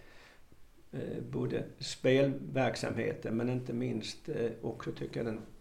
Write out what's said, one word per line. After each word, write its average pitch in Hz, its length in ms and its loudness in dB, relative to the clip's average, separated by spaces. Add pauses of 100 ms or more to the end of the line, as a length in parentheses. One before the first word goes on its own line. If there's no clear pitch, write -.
(920)
eh, 120 400 -4
både 127 320 0 (160)
spelverksamheten 123 1600 2
men 120 120 2
inte 127 240 -2
minst, 120 560 -2
eh, 113 220 0 (100)
också - 300 -4
tycker 135 280 -4
jag 120 60 0
den 110 140 -2 (220)